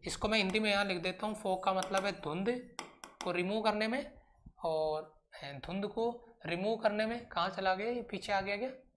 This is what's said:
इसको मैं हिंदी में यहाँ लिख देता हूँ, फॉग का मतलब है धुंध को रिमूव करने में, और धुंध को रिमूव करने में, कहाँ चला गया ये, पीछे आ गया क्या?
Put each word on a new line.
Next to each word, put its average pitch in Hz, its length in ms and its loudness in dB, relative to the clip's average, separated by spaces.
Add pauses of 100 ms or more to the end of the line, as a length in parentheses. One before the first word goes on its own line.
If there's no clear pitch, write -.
इसको 190 220 -2
मैं 220 100 4
हिंदी 190 220 4
में 214 120 2
यहाँ 202 140 4
लिख 185 120 -2
देता 185 300 -4
हूँ, 214 80 -2
फॉग 185 280 -2
का 190 100 4
मतलब 190 320 2
है 202 60 2
धुंध 185 380 -2 (760)
को 180 80 0
रिमूव 185 300 0
करने 214 260 2
में, 269 240 -2 (520)
और 156 500 0 (300)
धुंध 143 420 -4
को 226 380 0 (220)
रिमूव 185 300 0
करने 220 300 4
में, 233 220 -4
कहाँ 175 220 0
चला 190 260 2
गया 202 120 -2
ये, 240 140 -2
पीछे 202 320 -4
आ 196 80 2
गया 202 160 -2
क्या? 240 120 -2 (280)